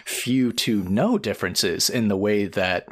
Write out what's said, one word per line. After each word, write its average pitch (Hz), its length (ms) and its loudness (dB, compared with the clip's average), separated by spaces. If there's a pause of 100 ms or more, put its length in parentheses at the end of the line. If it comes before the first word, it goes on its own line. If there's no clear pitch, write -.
few 127 480 0
to 107 300 0
no 143 340 2
differences 90 720 -2
in 113 180 0
the 101 100 2
way 104 280 2
that 92 460 -2